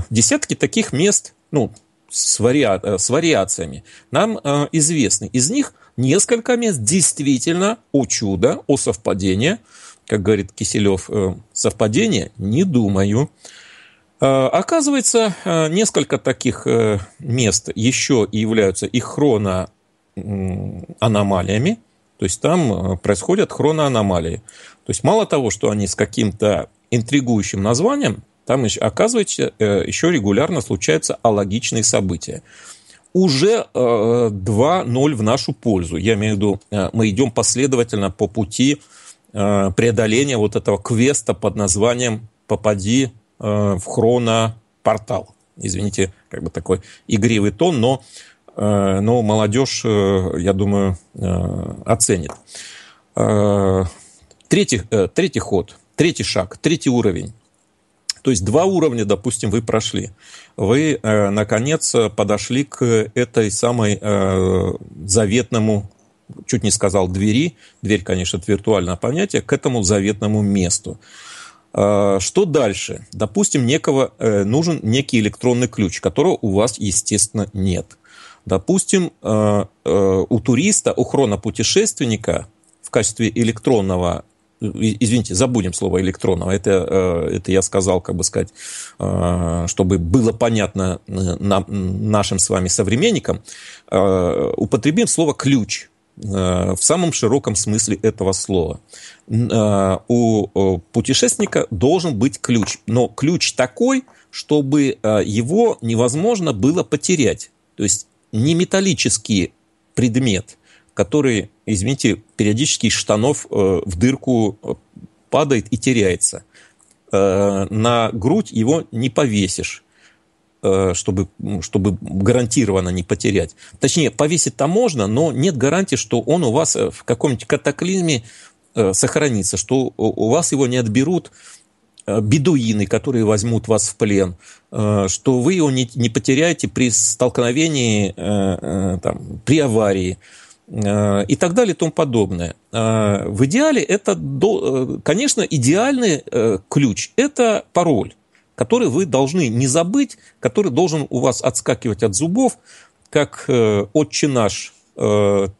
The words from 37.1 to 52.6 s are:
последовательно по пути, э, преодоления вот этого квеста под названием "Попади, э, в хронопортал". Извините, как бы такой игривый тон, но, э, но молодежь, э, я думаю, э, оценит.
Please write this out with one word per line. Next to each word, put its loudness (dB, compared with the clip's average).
последовательно 0
по -2
пути, 0
э, 0
преодоления 2
вот 0
этого 0
квеста 0
под -4
названием 0
"Попади, 0
э, 0
в -8
хронопортал". -2
Извините, -4
как -12
бы -8
такой -4
игривый 2
тон, 0
но, 2
э, 2
но 2
молодежь, 0
э, 2
я 2
думаю, 0
э, -4
оценит. 0